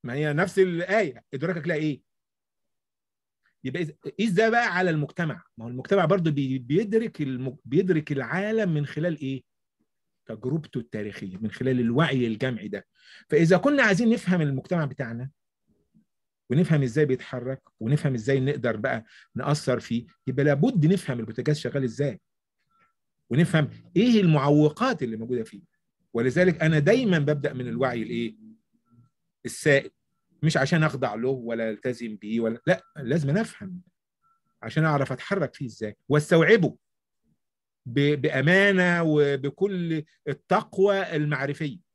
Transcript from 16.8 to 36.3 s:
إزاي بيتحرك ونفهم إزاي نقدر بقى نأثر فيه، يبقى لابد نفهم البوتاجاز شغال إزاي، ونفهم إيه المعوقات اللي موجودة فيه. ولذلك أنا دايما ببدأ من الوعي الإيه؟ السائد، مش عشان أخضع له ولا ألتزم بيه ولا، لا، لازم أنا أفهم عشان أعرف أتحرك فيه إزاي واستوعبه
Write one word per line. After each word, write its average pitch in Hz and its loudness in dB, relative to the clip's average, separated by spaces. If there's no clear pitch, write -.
إزاي 131 2
بيتحرك 127 -6
ونفهم 135 0
إزاي 127 0
نقدر 127 -2
بقى 117 -4
نأثر 135 -2
فيه، 117 -6
يبقى 135 -2
لابد 151 2
نفهم 156 0
البوتاجاز 123 -4
شغال 131 -4
إزاي، 123 -4
ونفهم 151 2
إيه 220 4
المعوقات 151 4
اللي 113 -6
موجودة 117 -4
فيه. - -18
ولذلك 139 2
أنا 156 4
دايما 196 4
ببدأ 143 -2
من 127 -8
الوعي 120 -2
الإيه؟ 117 -6
السائد، 139 0
مش 160 2
عشان 151 2
أخضع 123 -2
له 117 -4
ولا 117 -4
ألتزم 113 -8
بيه 107 -6
ولا، 113 -2
لا، - 0
لازم 139 -2
أنا 185 0
أفهم 190 -12
عشان - -2
أعرف 143 2
أتحرك 151 -4
فيه 139 -8
إزاي 110 -10
واستوعبه 160 4